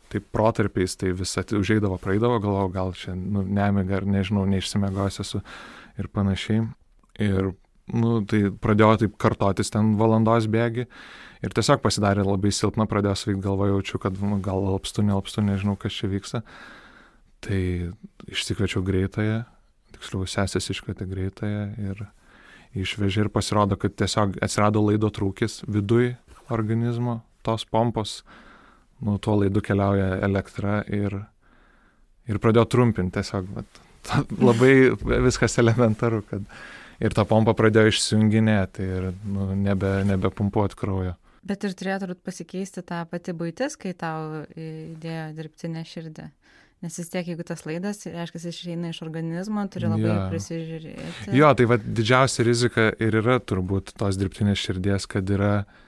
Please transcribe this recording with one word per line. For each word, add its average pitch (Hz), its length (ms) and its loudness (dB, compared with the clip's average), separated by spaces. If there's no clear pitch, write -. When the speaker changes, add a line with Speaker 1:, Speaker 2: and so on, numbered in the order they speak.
Speaker 1:
taip 101 180 -6
protarpiais 107 640 2
tai 95 160 -2
vis 92 240 -4
at-, 92 160 -4
užeidavo, 101 480 2
praeidavo, 110 400 2
galvojau, 98 320 0
gal 92 240 -2
čia, 92 240 -10
nu, 98 240 -2
nemiga 101 560 2
ar 98 80 -4
nežinau, 98 400 2
neišsimiegojęs 98 720 -2
esu 101 220 -6
ir 98 80 -6
panašiai. 101 560 0
Ir, 98 360 0
nu, 117 260 0
tai 104 220 2
pradėjo 110 480 4
taip - 160 -2
kartotis 101 560 0
ten 107 240 2
valandos 110 480 4
bėgy 117 400 -2
ir 107 180 -6
tiesiog 135 280 4
pasidarė 101 400 2
labai 98 320 2
silpna, 107 320 0
pradėjo 101 320 0
svaigt 98 240 -2
galva, 98 240 0
jaučiu, 98 320 -2
kad, 95 160 -4
nu, 101 240 -2
gal 95 240 -2
alpstu, 95 400 -2
nealpstu, 101 400 0
nežinau, 98 320 0
kas - 160 -6
čia - 160 -6
vyksta. 98 340 -6
Tai 95 220 -4
išsikviečiau - 580 -4
greitąją, 98 580 0
tiksliau, - 360 -8
sesės 95 420 -2
iškvietė 95 380 -8
greitąją 95 540 -6
ir 98 220 -6
išvežė 98 500 0
ir 101 80 0
pasirodo, 104 440 2
kad - 220 -4
tiesiog 101 400 0
atsirado 107 460 2
laido 104 260 2
trūkis - 540 -4
viduj 117 480 2
organizmo, 117 760 -2
tos - 280 -2
pompos, 113 540 0
nu, 104 180 0
tuo 104 220 0
laidu 101 240 2
keliauja 98 560 2
elektra 101 640 -2
ir, 101 320 -4
ir 104 120 -2
pradėjo 113 280 6
trumpint 110 460 2
tiesiog, 98 360 -4
vat, - 320 -14
<laughs> - 40 -4
labai 123 340 8
viskas 123 400 2
elementaru, 113 640 2
kad 101 220 -8
ir 110 200 -2
ta 104 100 2
pompa 110 300 4
pradėjo 110 340 6
išsijunginėti 107 960 2
ir, 92 240 -2
nu, 98 320 -4
nebe-, 98 500 0
nebepumpuot 98 720 0
kraujo. 92 400 -4
Speaker 2:
Bet - 260 -8
ir 202 80 -4
turėjo 196 300 -6
turbūt 180 180 -8
pasikeisti 185 640 -10
ta 170 220 -8
pati 175 280 -8
buitis, 170 460 -6
kai 185 160 -8
tau 156 500 -8
įdėjo 160 880 -12
dirbtinę 160 540 -10
širdį. 160 420 -14
Nes 170 180 -12
vis 170 160 -10
tiek, 180 160 -6
jeigu 170 160 -8
tas 165 220 -10
laidas, 180 400 -6
reiškias, 170 400 -10
išeina 170 480 -8
iš - 100 -12
organizmo, 170 640 -6
turi 113 240 -4
labai 107 180 0
Speaker 1:
Jo. 107 200 2
Speaker 2:
prisižiūrėti. 160 1080 -8
Speaker 1:
Jo, 147 180 8
tai 123 160 6
vat 113 160 4
didžiausia 117 640 2
rizika 117 460 4
ir 110 260 2
yra 120 180 4
turbūt 95 580 -2
tos 98 200 0
dirbtinės 98 480 0
širdies, 98 440 -2
kad 95 200 -2
yra 101 380 2